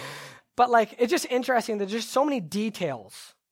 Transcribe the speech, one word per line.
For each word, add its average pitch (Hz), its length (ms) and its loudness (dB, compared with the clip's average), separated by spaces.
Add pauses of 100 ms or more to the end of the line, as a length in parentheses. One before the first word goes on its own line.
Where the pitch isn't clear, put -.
(560)
but, 247 140 4
like, 226 280 4
it's 240 120 2
just 339 200 0
interesting. 233 480 0
There's 202 140 -2
just 226 180 -4
so 262 140 4
many 285 160 0
details 170 920 -6 (160)